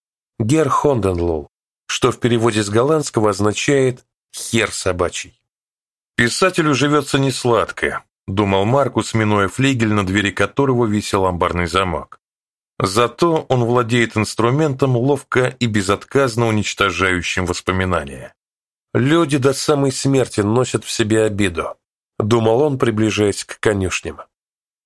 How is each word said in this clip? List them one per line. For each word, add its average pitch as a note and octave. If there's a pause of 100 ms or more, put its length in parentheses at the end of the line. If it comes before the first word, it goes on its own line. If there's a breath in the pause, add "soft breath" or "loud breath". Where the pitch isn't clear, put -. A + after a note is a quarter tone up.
(380)
Гер C#3
Хонденлул, F2+ (400)
что -
в -
переводе A2+
с G2+
голландского A#2+
означает B2 (280)
"хер -
собачий". - (720)
"Писателю D3+
живется C#3+
несладко", B2 (240)
думал G2
Маркус, A#2+
минуя G#2+
флигель, B2
на G#2
двери G2
которого A#2+
висел G#2
амбарный F2
замок. E2+ (580)
"Зато A#2+
он B2
владеет A#2
инструментом, C3
ловко B2+
и B2
безотказно A2
уничтожающим F#2
воспоминания. F2 (600)
Люди D3
до C3
самой C#3
смерти C3+
носят A2+
в -
себе A2
обиду", G2 (420)
думал A2+
он, D3
приближаясь G#2+
к -
конюшням. F#2 (640)